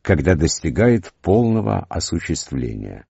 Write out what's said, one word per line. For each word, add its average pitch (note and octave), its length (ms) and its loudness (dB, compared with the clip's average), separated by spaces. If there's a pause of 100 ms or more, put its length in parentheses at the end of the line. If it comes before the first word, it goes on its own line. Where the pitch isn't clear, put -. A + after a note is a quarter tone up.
когда F2 340 2
достигает F#2 880 2
полного G#2+ 720 2
осуществления. A1 1200 -6